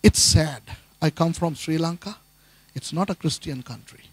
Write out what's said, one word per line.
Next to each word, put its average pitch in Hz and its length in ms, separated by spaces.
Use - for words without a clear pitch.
It's - 180
sad. 156 420
I 156 100
come 165 220
from 165 220
Sri 160 240
Lanka. 170 380
It's - 180
not 175 180
a 185 40
Christian 143 480
country. - 500